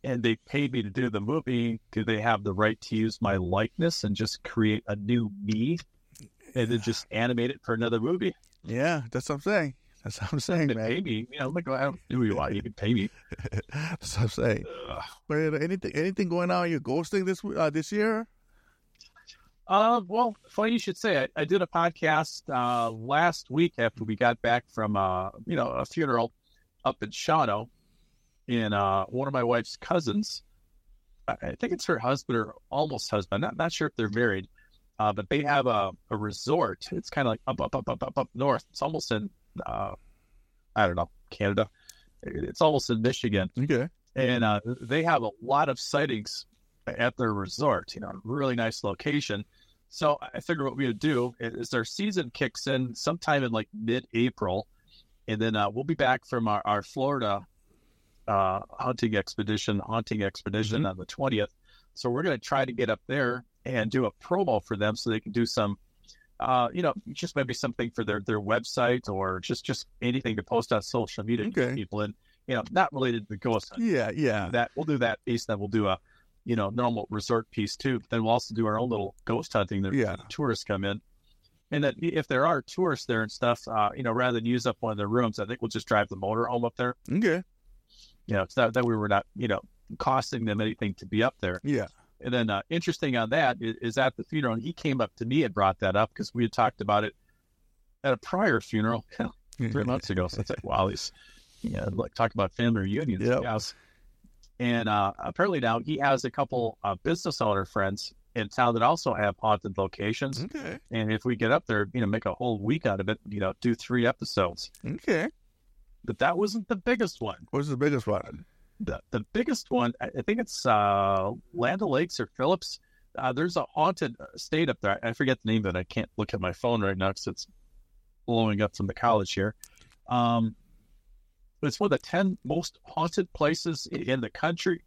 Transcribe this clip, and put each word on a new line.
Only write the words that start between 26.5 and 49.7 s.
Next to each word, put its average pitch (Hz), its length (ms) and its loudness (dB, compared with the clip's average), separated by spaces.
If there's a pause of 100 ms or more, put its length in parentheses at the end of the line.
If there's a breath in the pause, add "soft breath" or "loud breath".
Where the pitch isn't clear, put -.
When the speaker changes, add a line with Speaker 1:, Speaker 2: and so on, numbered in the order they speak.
Speaker 1:
up - 200 -2
in 107 80 -8
Shawano. 120 580 0 (800)
In, 113 260 0
uh, 98 320 2
one 131 220 -4
of 135 60 -4
my 127 100 2
wife's 120 340 0
cousins, 202 640 -2 (840)
I, - 60 -2 (100)
I - 160 -6
think 240 120 -2
it's - 140 -4
her 151 140 2
husband 123 400 0
or 107 160 -4 (160)
almost 139 400 -2
husband. 104 300 0
Not, - 160 -4
not 165 140 -2
sure 156 160 -2
if - 80 -6
they're 110 140 -2
married, 104 380 0 (500 soft breath)
uh, 107 160 2
but 98 160 -6
they 143 140 0
have 143 240 2
a, 101 240 2 (180)
a 113 80 -2
resort. 107 760 -2
It's 185 200 -8
kinda 135 180 0
like 110 160 -2
up, 131 160 -4
up, - 140 -4
up, 131 120 -2
up, 120 140 -4
up, 131 160 -4
up 131 160 -2
north. 127 380 0
It's - 100 -8
almost 151 300 -2
in, 104 180 -2 (380)
uh, 101 240 -4 (840)
I 107 120 4
don't 87 80 0
know, 92 160 -2 (180)
Canada. 101 400 0 (540 loud breath)
It's - 380 -6
almost 151 280 4
in 110 140 2
Michigan. 104 520 2
Speaker 2:
Okay. 135 320 2 (280)
Speaker 1:
And, 123 280 2
uh, 104 180 4 (200)
they 135 220 0
have 160 180 2
a 110 80 -2 (140)
lot 143 260 2
of 123 100 -4
sightings 139 680 -4 (400)
at 120 300 0
their 113 140 2
resort, 98 600 -2
you - 80 -12
know, 98 100 -10 (120)
really 131 320 -2
nice 113 280 -2
location. 107 600 -4 (440 soft breath)